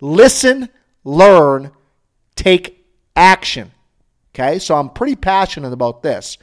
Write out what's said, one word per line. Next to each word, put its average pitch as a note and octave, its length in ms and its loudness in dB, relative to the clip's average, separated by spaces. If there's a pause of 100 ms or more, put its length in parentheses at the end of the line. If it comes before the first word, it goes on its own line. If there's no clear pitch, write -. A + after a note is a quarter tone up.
Listen, B3+ 680 2 (340)
learn, D3+ 680 2 (640)
take - 520 -4 (280)
action. F3+ 580 0 (640)
Okay, C3+ 240 -4
so E3+ 180 -2
I'm C#3 120 -4
pretty C4+ 280 -6
passionate F#3 580 -4
about A#2+ 280 -6
this. A2+ 400 -8